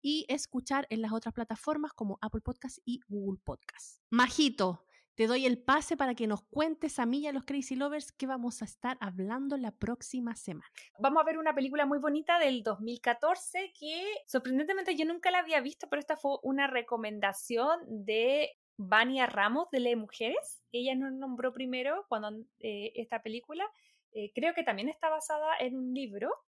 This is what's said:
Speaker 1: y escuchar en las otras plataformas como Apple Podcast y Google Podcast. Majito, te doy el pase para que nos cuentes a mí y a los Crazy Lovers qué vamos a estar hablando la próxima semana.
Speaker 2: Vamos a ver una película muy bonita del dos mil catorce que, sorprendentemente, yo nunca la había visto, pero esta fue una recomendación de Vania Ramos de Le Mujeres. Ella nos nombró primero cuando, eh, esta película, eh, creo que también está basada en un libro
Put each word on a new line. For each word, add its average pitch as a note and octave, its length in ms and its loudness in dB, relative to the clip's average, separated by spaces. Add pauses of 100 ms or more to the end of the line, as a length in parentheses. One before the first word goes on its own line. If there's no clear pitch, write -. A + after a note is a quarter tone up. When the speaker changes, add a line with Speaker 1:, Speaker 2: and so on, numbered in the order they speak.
Speaker 1:
y D4+ 260 2
escuchar C4+ 640 -2
en A3 100 0
las G#3+ 120 0
otras A3+ 220 -2
plataformas D4 580 -2
como G3+ 280 -4
Apple G#3+ 200 -4
Podcast - 440 -8
y B3 220 -4
Google G3 380 -4
Podcast. - 640 -12
Majito, A#3+ 760 4 (300)
te A3 120 4
doy B3+ 200 4
el B3 140 4
pase D4+ 360 2
para C4 180 2
que A3+ 140 0
nos G#3 160 0
cuentes D#4 560 -2
a - 40 2
mí C4+ 140 2
y D4 80 -2
a D4 60 -4
los C4+ 100 -2
Crazy C#4 320 -4
Lovers C#4+ 380 -4
qué C4 160 -6
vamos B3 340 -4
a - 40 -4
estar B3+ 340 -6
hablando A3 560 -2
la A#3 160 -4
próxima A#3+ 640 -4
semana. - 340 -10 (300)
Speaker 2:
Vamos C#4+ 200 6
a D4+ 40 6
ver D#4+ 140 2
una D#4 180 2
película C#4 300 2
muy C#4+ 120 2
bonita D4+ 400 2
del C4 240 4
dos G#3 160 0
mil A#3 220 -6
catorce F4+ 760 0
que, D#4+ 280 -6 (240)
sorprendentemente, D4+ 680 0
yo D4+ 100 0
nunca E4+ 280 0
la F4+ 80 4
había D#4+ 200 2
visto, C#4+ 300 -8
pero C#4+ 80 0
esta D4 180 -2
fue C#4 280 0
una C4+ 240 2
recomendación A#3 1200 0
de A3 640 2 (260)
Vania A#3 500 4
Ramos A3+ 460 2
de C4 80 2
Le A#3+ 160 2
Mujeres. A3+ 720 -4
Ella B3 240 -2
nos C4 180 -2
nombró B3+ 400 -4
primero B3+ 560 -2
cuando, G#3+ 220 -2 (300)
eh, G#3+ 340 -6
esta A3+ 260 -6
película, D4 480 -6 (440)
eh, G#3 240 -8
creo D#4+ 180 2
que E4 80 -2
también A3 260 0
está D#4+ 200 -2
basada D#4 500 0
en B3+ 180 -2
un B3+ 180 -4
libro A#3+ 360 -4 (220)